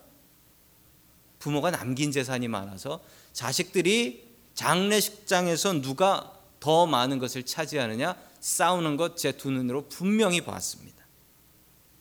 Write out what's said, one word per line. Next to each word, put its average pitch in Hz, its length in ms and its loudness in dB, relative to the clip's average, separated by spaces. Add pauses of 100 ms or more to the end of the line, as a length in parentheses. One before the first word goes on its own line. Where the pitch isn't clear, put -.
(1400)
부모가 147 320 -2
남긴 143 420 -2
재산이 127 360 -2
많아서 101 520 -8 (320)
자식들이 196 920 0 (280)
장례식장에서 180 1300 2
누가 151 520 0 (280)
더 160 260 6
많은 135 320 2
것을 123 260 -6
차지하느냐 143 720 -4 (240)
싸우는 170 580 2
것 170 180 -2
제 139 160 -2
두 139 180 -6
눈으로 131 380 -2
분명히 190 540 2
봤습니다. - 540 -10 (1040)